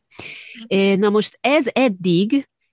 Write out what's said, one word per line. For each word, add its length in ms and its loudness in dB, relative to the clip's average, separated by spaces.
Ö, 280 2
na 140 2
most 320 0
ez 320 2
eddig 760 0